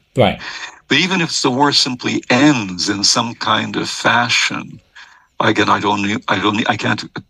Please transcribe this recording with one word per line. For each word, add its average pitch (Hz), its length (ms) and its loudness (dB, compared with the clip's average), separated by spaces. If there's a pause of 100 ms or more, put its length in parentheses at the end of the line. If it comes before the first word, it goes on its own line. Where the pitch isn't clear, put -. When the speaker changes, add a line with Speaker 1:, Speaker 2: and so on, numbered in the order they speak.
(160)
Speaker 1:
Right. 104 240 4 (480)
Speaker 2:
But 135 120 2
even 185 220 0
if - 200 -2
the 143 80 2
war 139 220 2
simply - 580 -2
ends 110 600 2
in 101 140 -2
some 117 320 0
kind 110 400 -2
of 87 140 -4
fashion, - 880 0 (600)
again, 107 300 2
I 101 100 0
don't, 104 260 0
e-, 104 220 -4
I 104 120 0
don't, 104 200 0
e-, 120 100 -2
I 117 80 -2
can't 117 260 -2 (260)